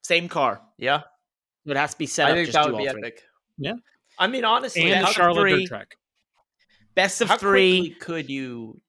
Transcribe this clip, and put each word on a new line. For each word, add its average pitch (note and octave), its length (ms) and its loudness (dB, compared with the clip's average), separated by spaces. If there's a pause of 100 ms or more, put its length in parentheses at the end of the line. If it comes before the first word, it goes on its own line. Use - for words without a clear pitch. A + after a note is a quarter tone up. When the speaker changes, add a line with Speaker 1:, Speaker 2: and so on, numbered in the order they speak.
Speaker 1:
Same E3+ 260 0
car. B2+ 320 -2 (160)
Speaker 2:
Yeah. C#3 240 0 (640)
Speaker 1:
It D3 100 -4
has D3 180 -2
to - 40 -18
be D3+ 80 -6
set C#3+ 220 0
Speaker 2:
I - 40 4
Speaker 1:
up, - 60 2
Speaker 2:
think E3+ 100 0
Speaker 1:
just A#2+ 80 -4
Speaker 2:
that D3+ 100 4
Speaker 1:
do C#3+ 60 0
Speaker 2:
would G#2+ 80 -4
Speaker 1:
all G#2 60 -4
Speaker 2:
be C3+ 60 -2
Speaker 1:
three. A2 100 -8
Speaker 2:
epic. A#2 220 -14 (340)
Speaker 3:
Yeah. D3 160 -6 (440)
Speaker 2:
I F#3 100 2
mean, B3 180 -4
honestly, A3 460 0
Speaker 3:
And F#3+ 100 4
the F3 60 2
Speaker 2:
how, G3+ 40 2
Speaker 3:
Charlotte F3 300 2
Speaker 1:
three. F#3+ 240 2
Speaker 3:
dirt - 20 -12
track. G#2 280 -14 (1000)
Speaker 1:
Best F#3 260 0
of F#3+ 80 0
Speaker 2:
how F#3+ 80 4
Speaker 1:
three. F#3 580 4
Speaker 2:
quickly - 40 -20
could D#3+ 300 -8
you B2+ 580 -10